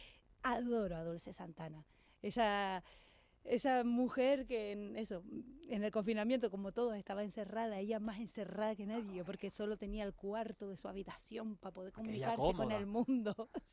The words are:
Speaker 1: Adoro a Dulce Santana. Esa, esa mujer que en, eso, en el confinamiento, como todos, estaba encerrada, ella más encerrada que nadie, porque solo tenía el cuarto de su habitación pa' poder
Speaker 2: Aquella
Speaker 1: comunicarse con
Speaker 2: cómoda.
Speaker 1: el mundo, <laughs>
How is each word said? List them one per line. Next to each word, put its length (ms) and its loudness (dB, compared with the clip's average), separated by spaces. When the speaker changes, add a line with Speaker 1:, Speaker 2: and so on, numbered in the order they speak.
Speaker 1:
Adoro 540 2
a 80 -4
Dulce 300 -6
Santana. 500 -10
Esa, 600 4
esa 400 4
mujer 600 4
que 260 -2
en, 240 -6
eso, 260 -4
en 160 0
el 60 2
confinamiento, 600 2
como 220 -4
todos, 240 0
estaba 260 -4
encerrada, 580 -2
ella 200 0
más 180 -4
encerrada 580 -2
que 100 -4
nadie, 380 -4
porque 260 -6
solo 260 -2
tenía 280 -4
el 100 -4
cuarto 560 -4
de 80 -8
su 100 -8
habitación 680 -6
pa' 120 -10
poder 220 -10
Speaker 2:
Aquella 100 -10
Speaker 1:
comunicarse 400 0
con 140 6
Speaker 2:
cómoda. 220 2
Speaker 1:
el 80 -2
mundo, 680 2
<laughs> 80 -4